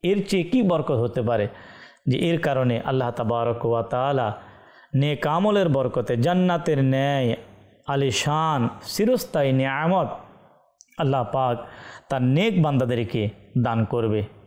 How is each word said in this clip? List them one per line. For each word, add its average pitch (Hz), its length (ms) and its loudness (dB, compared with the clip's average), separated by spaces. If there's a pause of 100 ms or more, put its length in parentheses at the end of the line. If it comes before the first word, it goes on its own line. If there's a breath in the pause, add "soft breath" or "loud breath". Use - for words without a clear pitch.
এর 196 240 0
চেয়ে 185 160 0
কি 247 180 2
বরকত 165 300 2
হতে 120 300 0
পারে 110 260 2 (580 loud breath)
যে 127 120 2
এর 165 240 0
কারণে 127 400 0
আল্লাহ 131 300 -2
তাবারক 117 540 -2
ওয়া 117 180 2
তাআলা 123 540 0 (580 loud breath)
নেক 143 320 0
আমলের 190 420 2
বরকতে 127 480 0
জান্নাতের 170 680 2
ন্যায় 135 520 2 (520)
আলিশান 139 800 0 (160)
চিরস্থায়ী 196 680 0
নিয়ামত 139 560 0 (920)
আল্লাহ 135 260 0
পাক 127 340 0 (520 loud breath)
তার 131 120 0
নেক 170 420 2
বান্দাদেরকে 120 680 0 (340)
দান 113 220 0
করবে? 107 380 0 (240)